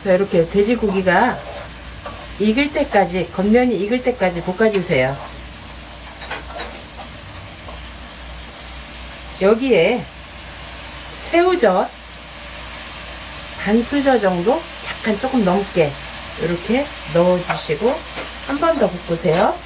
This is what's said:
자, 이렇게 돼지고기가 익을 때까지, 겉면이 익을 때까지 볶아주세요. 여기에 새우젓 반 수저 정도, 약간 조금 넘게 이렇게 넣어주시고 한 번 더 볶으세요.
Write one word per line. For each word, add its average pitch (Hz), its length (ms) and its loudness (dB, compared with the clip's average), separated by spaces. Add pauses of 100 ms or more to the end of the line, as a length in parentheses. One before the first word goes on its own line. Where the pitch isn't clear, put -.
자, 196 100 6
이렇게 185 340 4
돼지고기가 202 880 4 (1000)
익을 220 340 2
때까지, 185 640 2
겉면이 226 480 4
익을 240 180 0
때까지 185 400 0
볶아주세요. 180 760 2 (4000)
여기에 214 600 6 (1300)
새우젓 330 580 4 (1800)
반 214 180 4
수저 262 380 4
정도, 190 400 2 (280)
약간 - 320 -2
조금 254 260 2
넘게 180 460 2 (500)
이렇게 202 460 0 (260)
넣어주시고 175 840 2 (520)
한 277 120 -2
번 320 200 4
더 208 100 4
볶으세요. 175 680 2 (100)